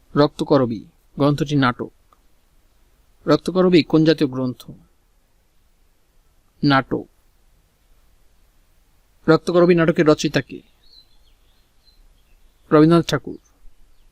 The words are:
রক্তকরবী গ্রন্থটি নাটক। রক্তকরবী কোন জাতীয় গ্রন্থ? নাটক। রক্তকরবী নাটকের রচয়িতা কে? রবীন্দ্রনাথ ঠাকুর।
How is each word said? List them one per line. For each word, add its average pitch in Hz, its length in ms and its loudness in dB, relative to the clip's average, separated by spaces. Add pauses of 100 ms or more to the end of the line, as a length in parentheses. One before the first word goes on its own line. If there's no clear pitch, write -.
(160)
রক্তকরবী 143 680 -2 (340)
গ্রন্থটি 147 380 -2
নাটক। 123 360 -4 (1300)
রক্তকরবী 175 560 2
কোন 160 220 2
জাতীয় 156 260 0
গ্রন্থ? 127 400 -10 (1900)
নাটক। 135 420 -2 (2250)
রক্তকরবী 175 460 2
নাটকের 165 320 0
রচয়িতা 151 340 0
কে? - 200 -14 (2000)
রবীন্দ্রনাথ 160 380 4
ঠাকুর। - 280 -8 (720)